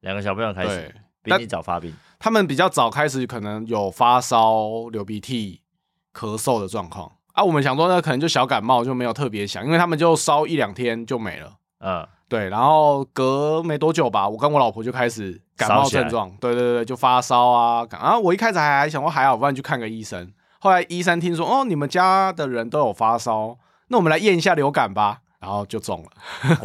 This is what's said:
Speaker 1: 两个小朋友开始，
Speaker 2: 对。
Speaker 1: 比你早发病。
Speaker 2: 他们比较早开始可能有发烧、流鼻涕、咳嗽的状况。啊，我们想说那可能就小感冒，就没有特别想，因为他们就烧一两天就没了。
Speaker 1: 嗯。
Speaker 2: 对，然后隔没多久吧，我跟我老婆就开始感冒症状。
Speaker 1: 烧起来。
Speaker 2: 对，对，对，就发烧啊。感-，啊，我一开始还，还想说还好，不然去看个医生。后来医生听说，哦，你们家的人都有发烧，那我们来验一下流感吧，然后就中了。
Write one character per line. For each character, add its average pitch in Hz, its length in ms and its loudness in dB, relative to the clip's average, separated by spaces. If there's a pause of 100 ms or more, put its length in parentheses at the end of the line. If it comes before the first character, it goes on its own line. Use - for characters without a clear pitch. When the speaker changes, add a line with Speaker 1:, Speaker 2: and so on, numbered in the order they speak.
Speaker 1:
两 95 120 -8
个 101 80 -6
小 98 100 -4
朋 107 120 -4
友 104 100 -4
开 92 140 -6
始， 82 260 -8 (300)
Speaker 2:
对。 180 120 0
Speaker 1:
比 214 60 -2
你 226 60 -12
早 - 120 -6
发 87 200 -6
病。 - 120 -14 (280)
Speaker 2:
他 220 100 -2
们 214 160 2
比 139 80 -2
较 175 140 2
早 127 200 2
开 147 200 0
始 131 180 -4
可 117 140 -10
能 107 260 -8
有 104 240 -2
发 123 300 4
烧、 113 720 0
流 104 120 -8
鼻 107 140 -10
涕、 104 420 -8 (540)
咳 107 220 -8
嗽 117 240 0
的 95 80 -8
状 95 200 -8
况。 82 220 -16 (220)
啊， 180 100 0
我 196 80 4
们 160 100 2
想 135 140 0
说 165 140 2
那 180 120 4
可 160 120 -2
能 127 80 0
就 165 80 0
小 135 180 2
感 123 160 0
冒， 120 220 2
就 131 100 -2
没 123 100 -4
有 117 80 -2
特 135 160 -4
别 104 160 -6
想， 98 220 -10
因 156 60 0
为 170 40 4
他 175 120 2
们 160 100 -2
就 165 160 4
烧 156 320 2
一 165 80 -4
两 117 180 0
天 117 320 -4
就 123 140 -4
没 87 220 -8
了。 73 140 -20 (260)
Speaker 1:
嗯。 92 260 -6 (240)
Speaker 2:
对， 107 180 -2
然 104 140 -2
后 147 440 4
隔 143 540 0
没 160 160 -4
多 156 160 2
久 151 160 0
吧， 101 200 0
我 107 100 -6
跟 147 140 0
我 151 40 2
老 127 140 4
婆 110 140 -10
就 123 80 -6
开 120 180 0
始 101 260 -10 (200)
感 113 120 -2
冒 107 220 6
症 135 180 0
状。 104 200 -4
Speaker 1:
烧 - 0 -
起 95 60 -20
来。 101 60 -20
Speaker 2:
对， 123 140 0
对， 120 220 0
对， 117 80 -2
就 127 100 -8
发 127 260 4
烧 123 280 4
啊。 117 360 2
感-， 117 160 -16
啊， 156 160 2
我 190 160 2
一 190 40 2
开 226 160 0
始 180 80 0
还， 147 180 4
还 147 100 2
想 151 140 -4
说 151 80 0
还 143 160 2
好， 131 100 4
不 117 80 -2
然 143 80 2
去 131 80 -6
看 135 200 -4
个 110 80 -6
医 110 120 -10
生。 92 300 -12 (300)
后 196 100 2
来 180 180 6
医 175 140 -6
生 175 160 2
听 170 160 -2
说， 165 100 -2
哦， 262 200 2
你 214 100 -2
们 147 140 -2
家 185 440 2
的 165 140 -6
人 120 240 -4
都 151 80 -2
有 123 140 2
发 113 260 2
烧， 113 400 -4 (300)
那 247 80 0
我 220 40 4
们 165 80 2
来 156 80 4
验 185 220 4
一 - 20 0
下 175 140 2
流 143 160 2
感 123 240 0
吧， 104 240 0 (220)
然 95 100 -12
后 101 160 -4
就 110 140 -8
中 82 240 -8
了。 - 600 -2